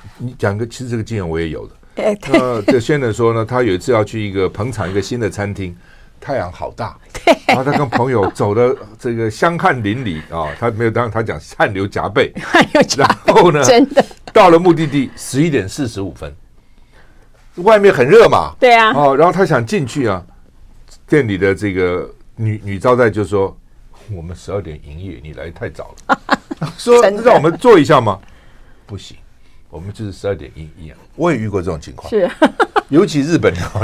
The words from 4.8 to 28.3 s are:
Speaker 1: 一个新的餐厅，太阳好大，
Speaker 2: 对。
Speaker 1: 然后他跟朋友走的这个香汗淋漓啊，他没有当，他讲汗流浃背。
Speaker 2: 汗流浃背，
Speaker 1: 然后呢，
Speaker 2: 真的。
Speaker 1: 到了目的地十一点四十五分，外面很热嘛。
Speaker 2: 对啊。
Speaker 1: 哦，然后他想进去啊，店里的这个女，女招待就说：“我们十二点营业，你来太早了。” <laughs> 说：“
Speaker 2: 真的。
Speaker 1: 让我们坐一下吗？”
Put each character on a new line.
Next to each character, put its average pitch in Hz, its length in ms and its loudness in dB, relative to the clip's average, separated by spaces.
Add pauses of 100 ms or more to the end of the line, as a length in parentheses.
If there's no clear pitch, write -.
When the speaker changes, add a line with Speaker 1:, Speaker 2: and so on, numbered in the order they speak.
Speaker 1:
一 98 40 -6
个 101 80 -2
新 120 180 -6
的 101 100 -2
餐 101 240 -6
厅， 90 220 -10 (440)
太 143 160 -8
阳 90 140 -6
好 - 200 -12
大， 101 260 -12 (160)
Speaker 2:
对。 - 240 2 (100)
Speaker 1:
然 262 100 2
后 131 60 -2
他 135 140 -2
跟 143 120 -2
朋 123 220 -2
友 101 200 0
走 104 240 -2
的 123 200 2 (240)
这 120 160 -6
个 113 160 -4
香 170 280 -2
汗 151 240 0
淋 110 200 -4
漓 82 180 -8 (140)
啊， 80 140 -4 (100)
他 117 120 -4
没 110 140 -4
有 113 60 0
当， 120 200 -2
他 113 120 -4
讲 92 160 -8 (180)
汗 143 160 0
流 95 140 -4
浃 90 220 -6
背。 107 240 -2 (100)
Speaker 2:
汗 - 300 2
流 196 100 4
浃 - 140 -4
背， 135 60 2
Speaker 1:
然 - 340 2
后 180 160 6
呢， 147 120 2
Speaker 2:
真 254 260 4
的。 - 140 2 (280)
Speaker 1:
到 190 180 8
了 165 80 8
目 180 140 4
的 156 140 -2
地 135 300 -2
十 - 260 -4
一 170 80 0
点 101 180 -2
四 135 180 -6
十 104 140 -8
五 92 140 -8
分， 73 200 -14 (1200)
外 208 220 4
面 196 160 6
很 127 140 2
热 196 200 8
嘛。 85 300 0
Speaker 2:
对 240 160 4
啊。 220 180 4
Speaker 1:
哦， 143 240 2
然 156 100 6
后 180 60 4
他 185 140 0
想 123 180 0
进 160 220 -4
去 120 220 -4
啊， 92 160 -4 (840)
店 139 220 2
里 98 100 -2
的 98 160 2
这 101 180 -4
个 90 380 -2 (240)
女， 107 300 -4
女 98 140 -8
招 123 180 2
待 120 120 4
就 104 160 -2
说 95 320 -2 (540)
：“我 92 100 -12
们 85 140 -12
十 - 160 -16
二 101 100 -6
点 78 240 -14
营 73 140 -18
业， 85 240 -14
你 76 120 -18
来 73 160 -14
太 98 180 -12
早 71 260 -18 (140)
了。” 269 100 -2 (400)
<laughs> - 180 -10
说：“ 240 280 4
Speaker 2:
真 196 120 2
的。 226 60 -6
Speaker 1:
让 226 120 6
我 160 40 6
们 165 180 0
坐 220 220 6
一 143 60 4
下 139 160 4
吗？” 104 180 0 (680)